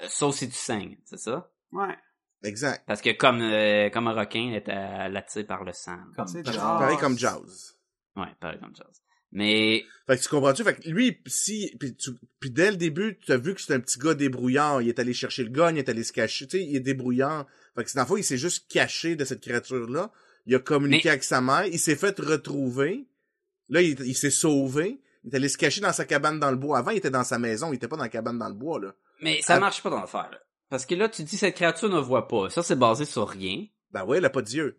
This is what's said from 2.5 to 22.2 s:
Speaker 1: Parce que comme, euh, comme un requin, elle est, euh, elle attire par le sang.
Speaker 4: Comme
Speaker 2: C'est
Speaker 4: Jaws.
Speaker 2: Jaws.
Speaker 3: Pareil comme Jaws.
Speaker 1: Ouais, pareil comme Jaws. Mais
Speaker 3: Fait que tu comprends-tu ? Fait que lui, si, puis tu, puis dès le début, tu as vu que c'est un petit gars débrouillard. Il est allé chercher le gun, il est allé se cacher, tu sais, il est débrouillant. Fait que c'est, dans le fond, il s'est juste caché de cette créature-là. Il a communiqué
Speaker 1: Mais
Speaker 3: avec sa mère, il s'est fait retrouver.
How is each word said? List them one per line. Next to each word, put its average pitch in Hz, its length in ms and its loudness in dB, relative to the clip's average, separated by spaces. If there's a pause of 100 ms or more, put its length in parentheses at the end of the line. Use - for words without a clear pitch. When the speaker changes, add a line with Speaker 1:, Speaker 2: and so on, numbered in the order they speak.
Speaker 1:
Parce 101 160 -4
que 120 100 2
comme, 120 300 4
euh, 107 480 4
comme 117 180 -2
un 113 60 -2
requin, 113 340 -2
elle 113 80 -4
est, - 140 -8
euh, 98 360 -6
elle 98 120 -4
attire 101 280 -8
par 95 180 -8
le 90 80 -10
sang. 90 240 -12 (200)
Speaker 4:
Comme 107 100 -6
Speaker 2:
C'est 90 200 -10
Speaker 4:
Jaws. 117 60 -4
Speaker 2:
Jaws. 110 80 -4 (180)
Speaker 3:
Pareil 143 200 4
comme 131 200 2
Jaws. 101 560 -6 (420)
Speaker 1:
Ouais, 95 100 -6 (140)
pareil 82 180 -10
comme - 160 -20
Jaws. - 120 -20 (460)
Mais 107 520 4 (240)
Speaker 3:
Fait 131 100 6
que - 40 -4
tu - 60 -4
comprends-tu ? 139 360 4
Fait - 100 4
que - 160 -14
lui, 220 340 2
si, - 540 -4
puis 127 160 -6
tu, - 160 -8 (300)
puis 139 100 -8
dès 170 220 4
le 190 40 0
début, 170 480 0
tu - 80 0
as 131 60 6
vu 160 160 -2
que - 60 -14
c'est - 120 -2
un 131 80 4
petit - 200 -4
gars 160 140 4
débrouillard. 135 680 2
Il 117 60 2
est 117 100 0
allé 123 160 0
chercher 123 300 -4
le 110 60 -8
gun, 160 200 4
il 160 80 0
est 135 100 -2
allé 113 140 -2
se - 100 -6
cacher, 123 360 -2
tu 185 100 -2
sais, 196 60 -2
il 143 120 -6
est 131 40 0
débrouillant. 131 680 0 (300)
Fait 110 80 -4
que - 60 -10
c'est, 127 60 -4
dans 135 60 4
le 123 60 0
fond, 196 80 2
il 190 80 -2
s'est 139 120 0
juste 160 340 -4
caché 165 440 0
de 143 100 -2
cette 127 160 -6
créature-là. 123 720 -4 (360)
Il 120 100 4
a - 20 8
communiqué 143 500 2
Speaker 1:
Mais - 40 6
Speaker 3:
avec 135 120 0
sa 135 160 0
mère, 139 260 2
il 170 120 -4
s'est 160 160 2
fait 196 240 -2
retrouver. 143 880 -2 (640)